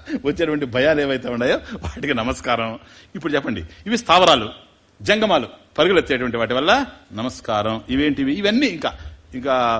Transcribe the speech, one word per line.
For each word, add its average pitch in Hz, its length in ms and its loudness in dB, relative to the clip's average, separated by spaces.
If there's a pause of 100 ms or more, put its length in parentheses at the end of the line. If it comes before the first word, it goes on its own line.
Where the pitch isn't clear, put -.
(260)
వచ్చేటువంటి 151 400 -2
భయాలు 139 360 2
ఏవైతే 131 280 -2
ఉన్నాయో 120 280 0 (260)
వాటికి 139 300 -4
నమస్కారం. 117 560 -2 (460)
ఇప్పుడు 165 180 -6
చెప్పండి, 139 300 -2 (220)
ఇవి 220 120 -2
స్థావరాలు, 160 520 4 (520)
జంగమాలు, 185 480 2 (280)
పరుగులెత్తేటువంటి 139 600 2
వాటి 113 160 0
వల్ల 143 180 2 (420)
నమస్కారం. 110 640 -2 (120)
ఇవేంటివి? 139 460 0
ఇవన్నీ 214 320 2
ఇంకా, 151 240 -4 (420)
ఇంకా 131 220 -2 (240)